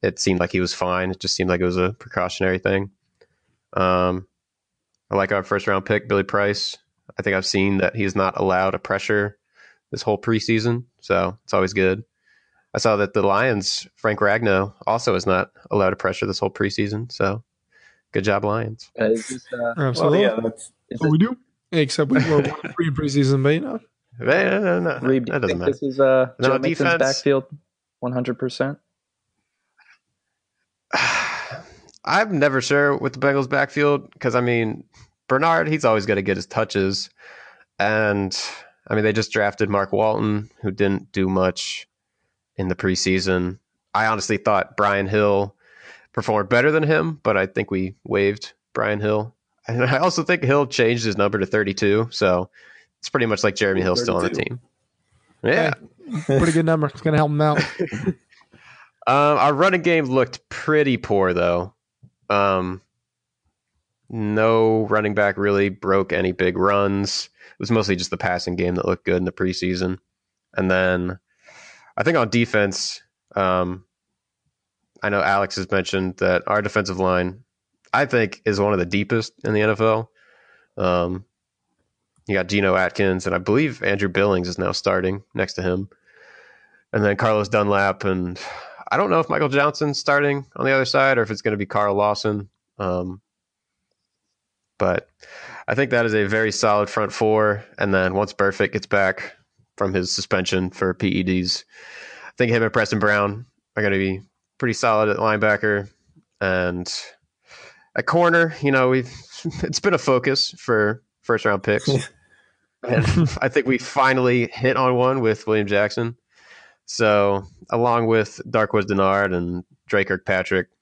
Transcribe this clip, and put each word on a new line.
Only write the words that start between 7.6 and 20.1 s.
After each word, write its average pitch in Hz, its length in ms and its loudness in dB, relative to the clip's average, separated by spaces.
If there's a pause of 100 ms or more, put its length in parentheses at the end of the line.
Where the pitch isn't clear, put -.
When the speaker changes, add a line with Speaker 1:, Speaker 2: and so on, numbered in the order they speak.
Speaker 1:
that 92 180 0
he's 98 180 -2
not 95 240 0
allowed 95 360 2
a 87 40 -6
pressure 104 580 -2 (540)
this 117 120 -8
whole 104 160 0
preseason, 117 680 0 (160)
so 92 440 0
it's - 80 -10
always 95 200 2
good. 95 320 0 (680)
I 110 60 -2
saw 110 180 2
that 101 180 -2
the 104 80 2
Lions, 101 760 0
Frank 104 240 -2
Ragnow, 101 520 2 (140)
also 113 300 0
is 92 100 -2
not 95 240 2 (220)
allowed 98 200 2
a 95 40 -4
pressure 95 300 -4
this 98 120 -4
whole 101 120 -2
preseason, 104 600 -4
so 101 320 -2 (720)
good 101 100 -2
job, 101 220 0
Lions. 110 540 -6
Speaker 2:
Uh, 113 80 0
is 113 200 0
this, - 260 -12
uh, 120 240 -4
Speaker 3:
Absolutely. 147 440 2